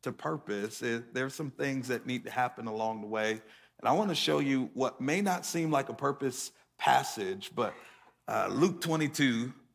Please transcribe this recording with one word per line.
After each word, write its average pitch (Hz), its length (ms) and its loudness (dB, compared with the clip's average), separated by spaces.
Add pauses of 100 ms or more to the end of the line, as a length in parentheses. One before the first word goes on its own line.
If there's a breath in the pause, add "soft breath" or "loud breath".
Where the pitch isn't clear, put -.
to 123 120 -6
purpose. 110 680 -4
It, 117 320 -2
there's 131 200 -2
some 156 160 -6
things 135 380 -2
that 120 160 -2
need 123 200 -4
to - 60 -10
happen 123 360 -2
along 110 340 -2
the 104 60 -10
way. 110 340 0 (400 loud breath)
And - 80 0
I 123 40 6
wanna 190 220 4
show 151 240 2
you 135 360 2
what 127 260 0
may 151 220 2
not 185 240 0
seem 165 240 0
like 139 180 2
a - 60 -6
purpose 139 580 -2 (260 soft breath)
passage, 127 760 2
but, 110 180 0 (560 loud breath)
uh, 104 220 0
Luke 170 320 2
twenty-two 139 680 2 (240)